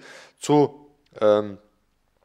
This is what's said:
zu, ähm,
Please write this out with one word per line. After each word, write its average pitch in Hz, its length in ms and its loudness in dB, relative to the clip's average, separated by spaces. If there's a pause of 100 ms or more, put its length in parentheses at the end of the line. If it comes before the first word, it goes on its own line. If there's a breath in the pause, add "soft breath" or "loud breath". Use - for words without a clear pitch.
(380 loud breath)
zu, 147 480 -2 (360)
ähm, 104 360 -2 (680)